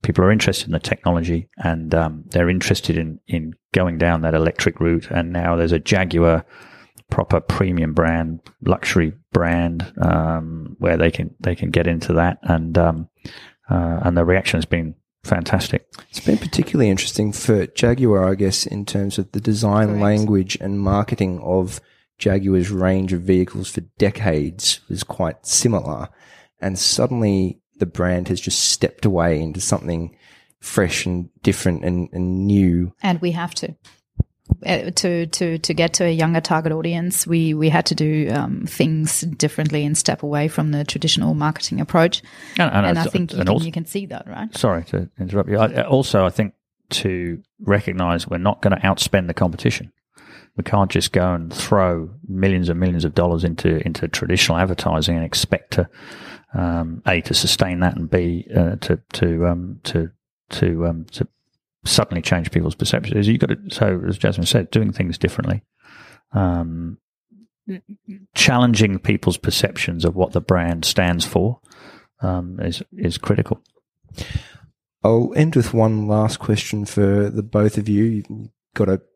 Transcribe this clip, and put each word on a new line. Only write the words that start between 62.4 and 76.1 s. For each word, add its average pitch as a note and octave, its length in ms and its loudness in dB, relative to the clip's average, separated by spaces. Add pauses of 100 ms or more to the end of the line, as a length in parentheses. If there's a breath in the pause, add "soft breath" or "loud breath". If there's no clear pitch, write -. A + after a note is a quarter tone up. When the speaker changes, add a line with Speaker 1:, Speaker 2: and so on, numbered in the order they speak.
Speaker 1:
people's E2 240 0
perceptions. G#2 500 0
You've A2+ 140 4
got - 120 2
to, - 60 -2 (140)
so F#2+ 340 0
as F#2 120 -2
Jasmine G2 280 0
said, F#2+ 240 2
doing G#2+ 220 2
things F2+ 260 -4
differently, - 460 -2 (720 loud breath)
um, E2+ 640 -2 (1400)
challenging A2+ 640 2
people's - 380 0
perceptions - 680 -2
of F2+ 100 2
what F#2 200 0
the F2 80 0
brand E2+ 420 0
stands F2 420 0
for, G#2 360 0 (600 loud breath)
um, F2+ 380 -4
is, - 320 -6
is E2+ 260 -8
critical. - 460 -2 (1400 loud breath)
Speaker 2:
I'll A2+ 320 4
end D#3 180 4
with B2 180 2
one A2 360 2